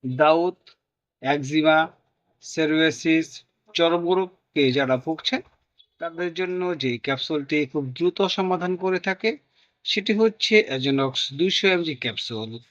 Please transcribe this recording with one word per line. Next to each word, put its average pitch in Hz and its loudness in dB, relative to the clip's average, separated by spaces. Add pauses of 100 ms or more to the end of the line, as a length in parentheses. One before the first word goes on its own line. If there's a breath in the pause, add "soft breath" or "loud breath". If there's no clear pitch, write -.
দাউদ, 156 2 (680)
একজিমা, 151 2 (540)
সোরিয়াসিস, 160 0 (320)
চর্মরোগে 170 0
যারা 131 2
ভুগছেন, 160 -4 (580)
তাদের 170 -6
জন্য 180 -4
যে 127 -2
ক্যাপসুলটি 143 -2
খুব 143 -4
দ্রুত 165 -2
সমাধান 185 -2
করে 185 -2
থাকে, 196 -4 (480)
সেটি 208 -2
হচ্ছে 220 2 (160)
Azonox 135 0 (220)
দুইশো 190 0
এমজি 170 0
ক্যাপসুল। 113 -8 (120)